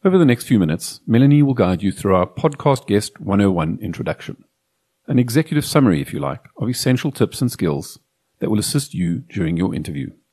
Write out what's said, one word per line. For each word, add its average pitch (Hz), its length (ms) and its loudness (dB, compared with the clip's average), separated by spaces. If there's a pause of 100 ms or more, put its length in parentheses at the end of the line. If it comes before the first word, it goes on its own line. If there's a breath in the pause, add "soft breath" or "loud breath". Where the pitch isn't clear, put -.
Over 190 100 4
the 175 80 6
next 120 200 2
few 117 140 2
minutes, 82 480 -2
Melanie 143 360 6
will 135 100 2
guide 92 300 0
you 95 100 0
through 95 240 0
our 90 100 2
Podcast - 600 -2
Guest - 340 -2
one 98 220 0
oh 98 80 4
one 82 320 -2
introduction, - 600 -8 (640)
an 127 120 0
executive 139 480 0
summary, 104 340 2
if 69 140 -8
you 71 60 -6
like, 69 260 -8 (100)
of 113 140 -4
essential 127 420 -2
tips - 300 -2
and 120 100 -2
skills - 460 -4 (400)
that - 100 -4
will - 100 0
assist - 360 -4
you 85 340 -4
during 85 300 -4
your 92 160 -2
interview. 73 380 -8 (200)